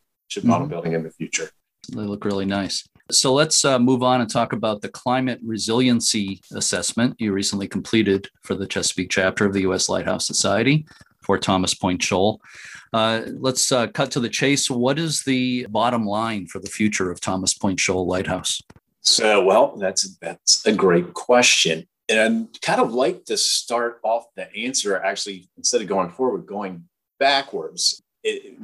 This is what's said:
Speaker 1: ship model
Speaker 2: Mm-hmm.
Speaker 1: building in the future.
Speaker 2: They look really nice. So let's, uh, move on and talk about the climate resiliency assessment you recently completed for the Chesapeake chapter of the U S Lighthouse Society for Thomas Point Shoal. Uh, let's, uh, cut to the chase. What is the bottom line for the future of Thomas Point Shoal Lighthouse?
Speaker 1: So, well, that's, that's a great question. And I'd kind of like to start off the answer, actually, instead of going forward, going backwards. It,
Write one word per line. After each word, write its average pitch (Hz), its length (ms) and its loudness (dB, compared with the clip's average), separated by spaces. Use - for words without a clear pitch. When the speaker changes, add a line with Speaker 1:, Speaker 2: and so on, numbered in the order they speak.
Speaker 1:
ship - 160 -8
model 87 220 4
Speaker 2:
Mm-hmm. 78 40 -6
Speaker 1:
building 85 240 -4
in 82 100 -2
the 80 80 -12
future. 80 380 -8
Speaker 2:
They 110 120 -8
look 101 240 -6
really 98 200 -2
nice. 98 400 -4
So 131 220 4
let's, 151 300 2
uh, 135 160 4
move 123 240 4
on 127 180 2
and 110 80 -2
talk 117 240 -2
about 107 280 -2
the 95 80 -8
climate 127 540 -2
resiliency 113 1000 0
assessment 113 680 -2
you 107 140 0
recently 98 340 -2
completed 98 640 2
for 104 140 -4
the 95 120 -6
Chesapeake 90 420 -4
chapter 95 360 2
of 98 80 2
the 98 80 0
U 92 120 0
S 92 160 -2
Lighthouse 92 360 -2
Society 117 600 0
for 98 160 0
Thomas 92 360 0
Point 90 280 -2
Shoal. 101 400 0
Uh, 113 280 0
let's, 127 340 -2
uh, 120 160 2
cut 135 240 -2
to 147 100 -4
the 113 80 -2
chase. 139 400 0
What 127 300 0
is 160 240 -2
the 127 460 -2
bottom 113 360 0
line 104 420 -4
for - 120 -12
the 95 100 -12
future 104 420 0
of 85 80 -10
Thomas 92 340 -2
Point 95 260 -2
Shoal 92 280 0
Lighthouse? 90 540 -2
Speaker 1:
So, 107 420 4
well, 110 320 6
that's, 95 460 -4
that's - 440 -2
a 110 60 4
great 90 420 4
question. 92 720 2
And 113 460 2
I'd - 80 -20
kind 160 180 0
of 110 140 0
like 143 320 0
to 110 100 -4
start 117 640 -2
off 113 220 0
the 92 180 -10
answer, 107 400 -2
actually, 95 600 -4
instead 113 240 0
of 101 60 -8
going 95 220 0
forward, 104 360 -2
going 95 400 -10
backwards. 135 800 -2
It, 104 400 -6